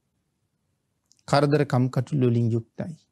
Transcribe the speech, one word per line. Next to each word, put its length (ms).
කරදර 380
කම්කටොළු 600
වලින් 220
යුක්තයි. 460